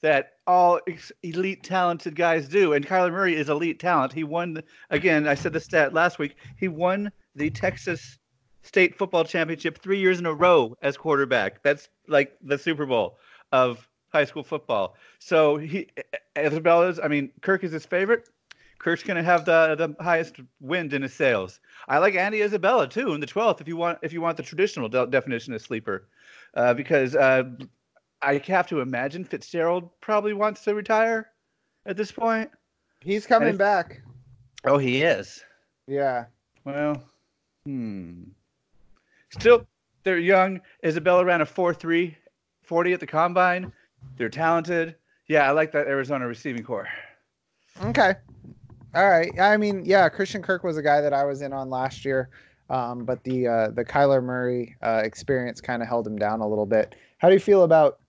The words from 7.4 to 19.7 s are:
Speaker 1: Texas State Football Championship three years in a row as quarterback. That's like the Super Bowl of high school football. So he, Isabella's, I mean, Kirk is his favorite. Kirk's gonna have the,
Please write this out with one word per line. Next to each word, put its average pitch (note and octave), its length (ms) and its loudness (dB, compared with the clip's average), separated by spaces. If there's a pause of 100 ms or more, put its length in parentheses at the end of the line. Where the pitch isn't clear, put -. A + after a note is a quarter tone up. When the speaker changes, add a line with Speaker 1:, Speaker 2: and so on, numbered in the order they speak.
Speaker 1:
Texas - 680 -6 (460)
State F3+ 340 2
Football F3 260 0
Championship D#3+ 540 -4
three G3 220 -4
years F#3 200 2
in F3 60 -6
a D#3+ 80 -2
row D3+ 480 4
as C#3 160 -4
quarterback. C3 680 0
That's D3 260 -2 (180)
like C#3+ 340 2
the C#3+ 160 -4
Super D3+ 280 -4
Bowl A#2 320 -2 (340)
of B2+ 360 2 (240)
high D3+ 140 2
school C#3+ 180 -12
football. A2 520 -4 (240)
So D#3 380 2
he, D#3 300 -8 (500)
Isabella's, E3 640 2
I D#3 80 -4
mean, D3 220 -2 (120)
Kirk F#3+ 220 -2
is F3 80 -6
his D#3 140 -10
favorite. G3+ 420 -2 (520)
Kirk's E3+ 240 -2
gonna F3 200 -4
have E3+ 200 4
the, D#3+ 320 4